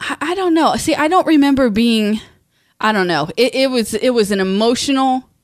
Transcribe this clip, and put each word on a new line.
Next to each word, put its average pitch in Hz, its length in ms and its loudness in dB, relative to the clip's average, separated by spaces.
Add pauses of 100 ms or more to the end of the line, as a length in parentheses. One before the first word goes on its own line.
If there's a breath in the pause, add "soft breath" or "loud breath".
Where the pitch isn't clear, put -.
I, - 160 -8 (160)
I - 20 -2
don't 370 200 -2
know. 277 220 2
See, - 180 0
I 302 140 0
don't 349 180 2
remember 277 440 2
being, 220 500 0 (600 soft breath)
I 220 120 0
don't 196 140 0
know. 156 220 -2 (100)
It, 247 160 2
it 262 160 2
was, 240 240 -2
it 226 160 0
was 220 200 0
an 202 100 0
emotional, 254 880 0 (160)